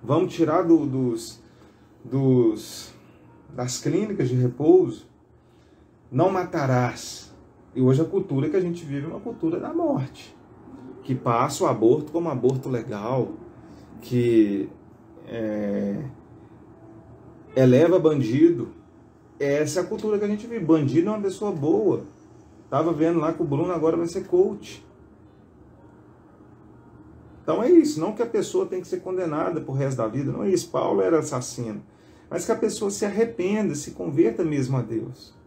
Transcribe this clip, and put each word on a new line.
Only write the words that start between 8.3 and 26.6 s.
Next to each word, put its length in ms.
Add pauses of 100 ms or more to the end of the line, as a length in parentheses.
que 80
a 60
gente 240
vive 220
é 20
uma 100
cultura 400
da 140
morte, 640 (640)
que 140
passa 480
o 40
aborto 440
como 180
aborto 400
legal, 640 (680)
que, 720 (560)
é, 800 (1500)
eleva 420
bandido. 840 (600)
Essa 400
é 40
a 40
cultura 320
que 40
a 40
gente 180
vive. 180
Bandido 460
é 20
uma 100
pessoa 300
boa. 520 (680)
Tava 240
vendo 260
lá 140
que 80
o 40
Bruno 280
agora 240
vai 100
ser 200
coach. 580 (2500)